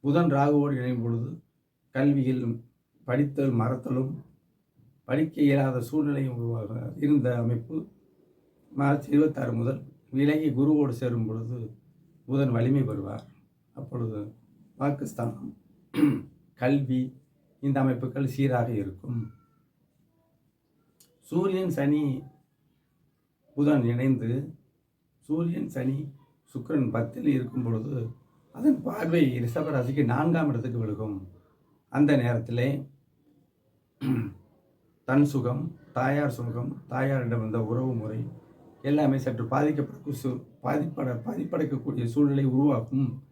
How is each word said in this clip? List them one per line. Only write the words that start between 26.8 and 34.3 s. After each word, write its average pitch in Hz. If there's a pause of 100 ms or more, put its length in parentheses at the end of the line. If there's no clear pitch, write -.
பத்தில் 117
இருக்கும் 123
பொழுது 113 (640)
அதன் 262
பார்வை 165 (240)
ரிஷப 151
ராசிக்கு 135 (100)
நான்காம் 160
இடத்துக்கு 120
விழுகும். 107 (800)
அந்த 147 (120)
நேரத்திலே 120 (2500)